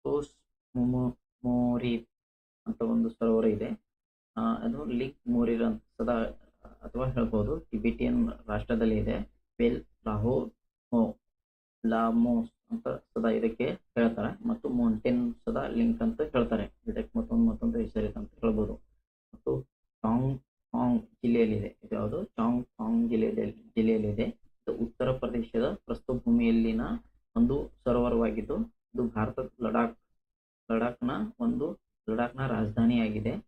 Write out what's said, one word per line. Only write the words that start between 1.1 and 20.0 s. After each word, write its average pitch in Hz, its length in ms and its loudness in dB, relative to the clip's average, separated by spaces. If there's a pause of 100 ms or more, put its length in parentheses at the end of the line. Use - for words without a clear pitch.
ಮೋರಿರ್ 123 600 0 (640)
ಅಂತ 226 160 -6
ಒಂದು 117 280 2
ಸರೋವರ 113 340 2
ಇದೆ. 107 260 0 (680)
ಆ, 113 180 0
ಅದು 117 300 -4
ಲಿಂಕ್ 127 340 -4 (100)
ಮೋರಿರ್ 117 340 2
ಅಂತ 113 200 -2 (140)
ಸದಾ 120 200 0 (640)
ಅಥವಾ 127 240 -6
ಹೇಳ್ಬೋದು. 117 520 0
ಟಿಬೆಟಿಯನ್ 117 720 0 (180)
ರಾಷ್ಟ್ರದಲ್ಲಿ 110 500 0
ಇದೆ. 104 180 -2 (420)
ಬೆಲ್ 120 240 0 (240)
ರಾಹೋ 110 280 0 (580)
ಮೊ 117 80 4 (840)
ಲಾಮೋಸ್ 117 680 2 (200)
ಅಂತ - 180 -6
ಸದಾ 113 420 -2
ಇದಕ್ಕೆ 113 360 0 (240)
ಹೇಳ್ತಾರೆ 117 580 0
ಮತ್ತು 117 200 -2
ಮೌಂಟೇನ್ 120 680 2
ಸದಾ 131 320 -4
ಲಿಂಕ್ 117 360 0
ಅಂತ 113 180 0
ಹೇಳ್ತಾರೆ. 117 440 0 (220)
ಇದಕ್ಕೆ 113 320 -6
ಮತ್ತೊಂದು, 117 260 2
ಮತ್ತೊಂದು 117 340 0
ಹೆಸರಿದೆ 107 400 -4
ಅಂತ 104 120 -10 (100)
ಹೇಳ್ಬೋದು. 107 340 0 (540)
ಮತ್ತು - 240 -6 (520)